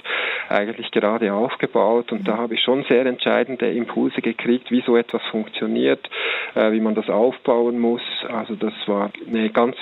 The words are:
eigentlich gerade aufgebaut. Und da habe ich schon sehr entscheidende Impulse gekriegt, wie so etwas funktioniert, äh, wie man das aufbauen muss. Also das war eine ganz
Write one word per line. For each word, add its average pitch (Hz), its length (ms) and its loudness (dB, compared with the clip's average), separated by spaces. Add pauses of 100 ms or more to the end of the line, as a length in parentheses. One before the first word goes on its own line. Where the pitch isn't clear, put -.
(480)
eigentlich 110 420 -2
gerade 107 440 2
aufgebaut. 117 760 2
Und 98 140 -4
da 110 120 0
habe 117 160 -4
ich - 80 0
schon 135 260 2
sehr 127 160 4
entscheidende 120 680 0
Impulse 123 520 -2
gekriegt, 120 480 -2
wie 123 160 2
so 120 100 4
etwas 117 240 0 (100)
funktioniert, 117 800 -2 (460)
äh, 110 180 4
wie 110 80 2
man 110 140 2
das 107 160 -2
aufbauen 120 680 2
muss. 117 220 2 (280)
Also 113 280 -6
das 107 160 -4 (140)
war 101 260 0 (160)
eine 110 220 0
ganz 120 320 2